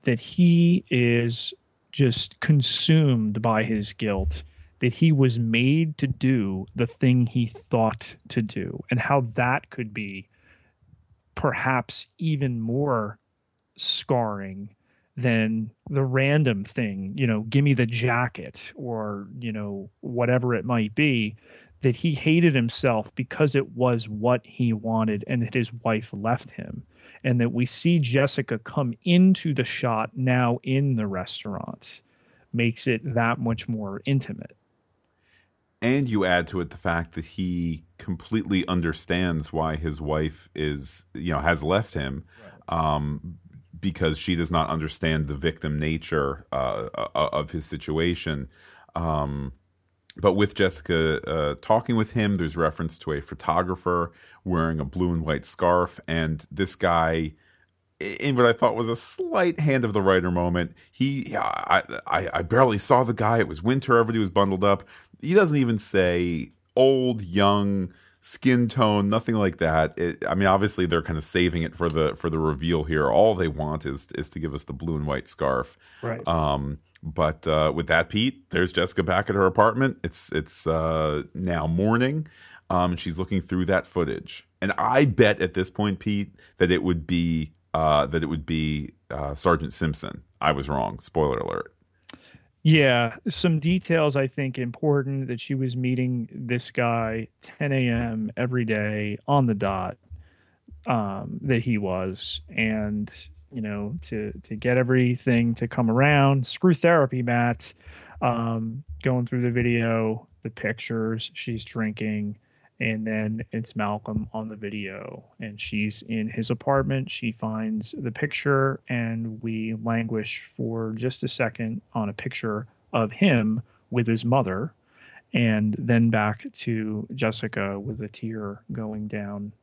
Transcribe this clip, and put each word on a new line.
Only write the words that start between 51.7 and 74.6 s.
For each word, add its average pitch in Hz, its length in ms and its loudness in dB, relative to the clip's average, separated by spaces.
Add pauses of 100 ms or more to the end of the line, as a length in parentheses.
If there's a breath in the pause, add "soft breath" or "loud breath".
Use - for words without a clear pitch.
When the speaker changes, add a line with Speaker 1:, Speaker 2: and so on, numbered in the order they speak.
Speaker 2:
with 110 160 0
him, 104 240 0
there's 82 200 -2
reference 80 420 -2
to 78 140 -8
a 73 80 -4
photographer 87 920 -2 (320 loud breath)
wearing 82 360 0
a 69 40 -4
blue 87 280 -2
and 82 100 -2
white 76 220 -2
scarf, 87 600 0
and 80 440 -2
this 92 260 -4
guy, 82 560 2 (680 soft breath)
in 123 380 -4
what 123 100 6
I 117 60 6
thought 110 240 2
was 117 120 -2
a 117 80 -2
slight 196 640 -2
hand 135 260 2
of 107 80 -2
the 101 100 2
writer 92 280 4
moment, 87 420 0 (180 soft breath)
he, 135 460 -4
I, - 460 0 (240)
I, 90 260 0
I 85 100 -2
barely 110 360 4
saw 127 260 4
the 117 80 -2
guy. 110 260 2
It 101 100 2
was 80 140 -10
winter. 123 360 4
Everybody 113 200 2
was 101 120 0
bundled 98 320 2
up. 98 220 4 (360 loud breath)
He 156 140 -2
doesn't 170 220 6
even 117 220 2
say 87 720 0 (240)
old, 127 460 4
young, 101 720 2 (280 soft breath)
skin 123 480 2
tone, 104 400 4
nothing 113 260 0
like 98 240 2
that. 80 400 2
It, 85 280 -2
I - 80 0
mean, 98 140 2
obviously 95 380 2
they're 82 160 0
kinda 78 200 -4
saving 90 400 2
it - 120 -6
for 85 140 -2
the, 76 260 0
for 85 160 -4
the 80 80 -2
reveal 78 460 0
here. 76 260 2
All 101 240 6
they 90 140 0
want 76 380 -4
is, 69 280 -8
is - 160 -6
to - 80 -12
give 78 160 -6
us 73 100 -8